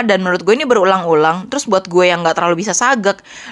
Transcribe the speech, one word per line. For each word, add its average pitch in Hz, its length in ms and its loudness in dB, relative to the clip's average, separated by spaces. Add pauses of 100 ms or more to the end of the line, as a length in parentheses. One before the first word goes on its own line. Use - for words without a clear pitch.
dan 190 160 2
menurut 180 240 -2
gue 208 80 4
ini 294 80 0
berulang-ulang. 180 880 2
Terus - 160 -6
buat 190 240 -2
gue 180 160 4
yang 175 160 0
nggak 160 160 0
terlalu 175 240 0
bisa 208 80 -6
sagek, 214 480 0 (340)